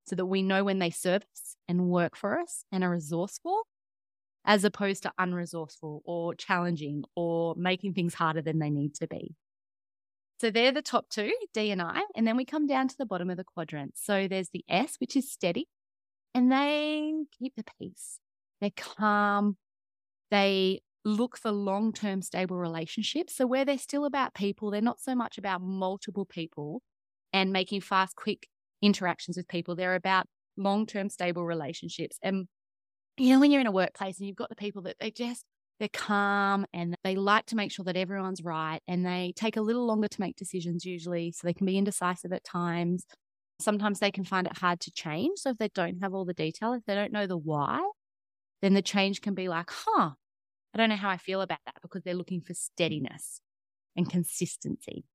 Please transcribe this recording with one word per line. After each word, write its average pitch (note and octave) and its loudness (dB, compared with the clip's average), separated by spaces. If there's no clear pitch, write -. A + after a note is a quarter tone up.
so F#3+ -6
that F#3 0
we F#3+ 2
know F#3+ 4
when G3 2
they F3 2
serve F#3 0
us - -18
and F3+ 2
work F3 2
for A3 -2
us - -8
and F#3 0
are F3+ 2
resourceful, F3 -2
as G3+ 6
opposed G3 0
to - -4
unresourceful E3+ -4
or E3+ -4
challenging E3 0
or E3+ 0
making F#3 0
things E3+ 0
harder D#3+ 0
than D#3+ 0
they D3+ 2
need D3 0
to E3 -4
be. - -10
So A#3 0
they're A#3 4
the C#4+ 0
top - 0
two, A3 -2
D G#3+ 0
and F#3 0
I, E3+ 0
and A3+ 4
then A3+ 2
we B3+ 0
come D4+ 0
down C4 2
to - -8
the C4+ -6
bottom F3+ -4
of F3 -4
the F#3 -8
quadrant. D#3 -8
So G3 0
there's F#3+ -4
the - -10
S, A#3+ 2
which - -4
is C4 0
steady, F#3+ 0
and B3+ 6
they D4+ 0
keep B3+ -8
the A3 -8
peace. - -14
They're G3+ 0
calm. G#3 2
They G3 4
look G#3+ 2
for A3 -2
long-term G3+ 0
stable F#3 -2
relationships. F3 -4
So B3+ 2
where C4 2
they're C#4 2
still C#4+ -2
about C4+ -2
people, G3+ -2
they're G#3 0
not A#3 2
so C4 -2
much A#3+ -2
about F#3+ -2
multiple F#3+ -4
people D#3+ -8
and F#3+ 2
making F#3+ 0
fast, F#3+ 0
quick - -6
interactions F#3 2
with F3+ -8
people. F3 -4
They're F#3 0
about F#3 2
long-term G3+ 0
stable F3 -2
relationships. E3 -6
And, F#3+ -2
you B3+ 8
know, C4+ 10
when C#4+ 10
you're C#4 6
in B3 2
a G#3 2
workplace F#3+ 0
and G3 -8
you've G3 -10
got - -8
the A3+ -14
people G3+ -8
that F#3 -8
they A3 -6
just, A#3+ -8
they're G#3+ -2
calm G3+ 2
and E3+ -4
they F#3+ 0
like G3 4
to A3+ -4
make G3+ 0
sure F#3+ -10
that F3+ -2
everyone's F#3+ -2
right, D#3+ -2
and F3+ 0
they F3+ -2
take A3 -2
a A3 2
little A#3 0
longer G#3+ 2
to - -6
make E3+ -2
decisions F3 -6
usually, E3+ -4
so - -8
they F3 2
can G3 0
be F#3+ 4
indecisive F3+ 0
at - -4
times. F3 0
Sometimes G#3 0
they G3+ 4
can G3 -4
find F#3 0
it - -8
hard F3 2
to - -10
change. G#3+ -2
So C4+ 0
if A3 -6
they G#3+ 0
don't F3+ -2
have F#3 -2
all F#3+ -2
the F3 -2
detail, E3 -2
if A#3+ -6
they G3+ -2
don't G3+ -2
know G#3 0
the F3+ -2
why, D#3 0
then G3 6
the G3 6
change G3 2
can G3+ -2
be F#3 -4
like, E3+ -2
Huh, C4+ 2
I - -4
don't A3+ 4
know G#3+ 2
how G3+ -2
I F#3 0
feel F#3+ -4
about F#3 -4
that, - -14
because F3 -10
they're F3+ -4
looking F3+ -4
for - -12
steadiness - -4
and F3 0
consistency. - -4